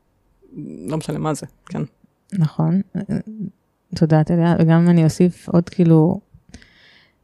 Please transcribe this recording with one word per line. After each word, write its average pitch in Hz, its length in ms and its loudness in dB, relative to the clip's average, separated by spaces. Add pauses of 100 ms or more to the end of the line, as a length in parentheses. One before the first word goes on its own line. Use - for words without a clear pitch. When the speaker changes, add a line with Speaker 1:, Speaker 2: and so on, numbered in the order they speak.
(880)
Speaker 1:
לא 156 80 -6
משנה 156 220 -8
מה 151 160 -6
זה, 147 120 -12 (200)
כן. - 160 -10 (500)
Speaker 2:
נכון. 165 480 -2 (1120)
תודה, 156 300 2
טליה. 170 340 0
וגם 165 300 4
אני 170 160 4
אוסיף 170 440 0
עוד, 175 200 0
כאילו, 170 520 2 (1040)